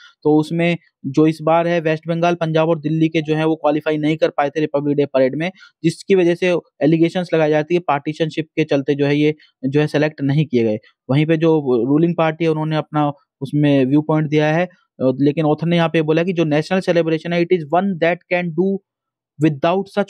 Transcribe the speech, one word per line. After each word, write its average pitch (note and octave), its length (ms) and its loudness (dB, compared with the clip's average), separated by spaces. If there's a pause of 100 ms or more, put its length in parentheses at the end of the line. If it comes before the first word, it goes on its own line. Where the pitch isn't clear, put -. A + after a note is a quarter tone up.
(240)
तो D3+ 160 4
उसमें E3+ 380 0 (280)
जो D3 220 2
इस D#3+ 140 -2
बार E3 260 2
है F3 120 0
West D#3+ 280 -4
Bengal, E3+ 280 0
पंजाब D#3+ 340 0
और E3 100 0
Delhi D#3+ 280 0
के D#3+ 140 -2
जो D#3 140 -2
है D#3 100 0
वो D#3+ 100 0
क्वालिफाई D3+ 420 0
नहीं D3+ 200 -2
कर E3 120 2
पाए C#3+ 200 -2
थे D3+ 100 -6
रिपब्लिक D3 380 -2
Day C#3+ 80 2
parade C3+ 300 0
में, E3 160 -4 (320)
जिसकी E3+ 320 0
वजह F3 200 4
से F#3 120 -2 (340)
allegations E3 520 2
लगाई D#3 160 2
जाती D3+ 240 0
है F3 60 2
Partisanship D#3 640 -4
के - 180 -2
चलते C#3+ 320 0
जो C#3 100 0
है D3 120 0
ये D3+ 180 2 (300)
जो C#3 160 0
है D3+ 60 0
select D3+ 340 -2
नहीं C#3 240 2
किए A#2+ 180 0
गए। G#2+ 140 0 (320)
वहीं D3 160 2
पे E3 120 2
जो D3 500 2
ruling D#3+ 300 2
पार्टी D#3+ 280 -2
है D#3+ 60 2
उन्होंने D#3 240 -2
अपना D3+ 360 -2 (300)
उसमें C#3 440 2
व्यू C#3+ 160 2
पॉइंट D#3 280 -2
दिया D3+ 240 2
है, E3+ 120 0
अ, - 460 -6 (100)
लेकिन D3+ 240 0
author D3+ 220 0
ने F3 80 0
यहाँ E3 140 0
पे E3 120 0
बोला D#3+ 220 0
कि F#3 100 -4
जो E3+ 100 0
national D#3 360 -2
celebration E3+ 540 -2
है, F3 120 0
it F3+ 120 2
is D#3 220 -2
one G3 100 0 (140)
that E3+ 140 2 (160)
can F3 160 -2
do F#3+ 280 -2 (680)
without E3+ 360 0
such G3 280 -6